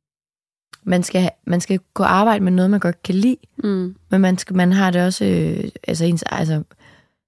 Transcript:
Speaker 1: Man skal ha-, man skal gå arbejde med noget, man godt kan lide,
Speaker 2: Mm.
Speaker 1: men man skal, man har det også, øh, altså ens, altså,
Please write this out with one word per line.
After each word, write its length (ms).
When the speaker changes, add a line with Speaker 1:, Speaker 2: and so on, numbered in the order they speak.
Speaker 1:
Man 160
skal 200
ha-, 60
man 140
skal 200
gå 80
arbejde 420
med 80
noget, 180
man 100
godt 220
kan 120
lide, 220
Speaker 2:
Mm. 320
Speaker 1:
men 100
man 180
skal, 180
man 160
har 180
det 160
også, 180
øh, 460
altså 160
ens, 180
altså, 400